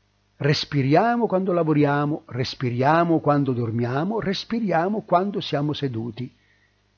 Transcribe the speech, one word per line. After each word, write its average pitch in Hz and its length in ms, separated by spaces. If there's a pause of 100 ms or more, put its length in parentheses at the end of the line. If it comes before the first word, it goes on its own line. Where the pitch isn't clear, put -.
(380)
Respiriamo 151 880
quando 185 240
lavoriamo, 151 760
respiriamo 135 920
quando 143 320
dormiamo, 123 680
respiriamo 190 840
quando 185 400
siamo 147 320
seduti. 120 600 (640)